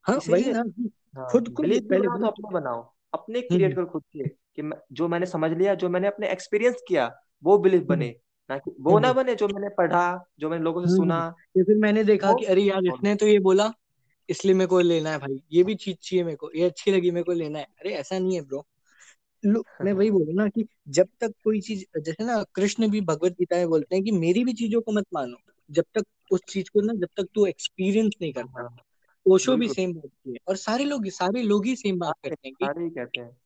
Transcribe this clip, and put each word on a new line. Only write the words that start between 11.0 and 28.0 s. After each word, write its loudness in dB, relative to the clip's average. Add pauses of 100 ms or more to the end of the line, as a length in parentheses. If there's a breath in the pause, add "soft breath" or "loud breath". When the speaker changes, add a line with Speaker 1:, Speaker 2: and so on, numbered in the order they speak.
Speaker 1:
या 4
फिर 4
मैंने 2
देखा 2
Speaker 2:
वो 6
Speaker 1:
कि, -4
"अरे 4
यार 2
Speaker 2:
प्रॉब्लम 0
Speaker 1:
इसने 0
तो 2
ये 8
बोला 4 (560)
इसलिए 0
मेरे 4
को 4
लेना 2
है -4
भाई, -8
ये 6
भी 0
चीज -8
चाहिए -2
मेरे -4
को, -14
ये 0
अच्छी 0
लगी 2
मेरे -4
को -4
लेना -4
है।" -10
अरे -12
ऐसा -6
नहीं 0
है -4
ब्रो। -10 (800 soft breath)
लो, 2 (180)
मैं 0
वही 2
Speaker 2:
हाँ। 2
Speaker 1:
बोल 4
रहा -2
हूँ 0
ना 2
कि -2 (220)
जब 4 (140)
तक -2 (140)
कोई 0
चीज, -8 (160)
जैसे -6
ना -2 (120)
कृष्ण 2
भी 0
भगवत 0
गीता 0
में 2
बोलते 2
हैं 0
कि 0
मेरी 2
भी 0
चीजों 0
को -6
मत 0
मानो, -6 (340)
जब 2 (100)
तक 0 (280)
उस 0 (100)
चीज -4
को 2
ना, -2
जब -4 (100)
तक -4
तू 4
experience -2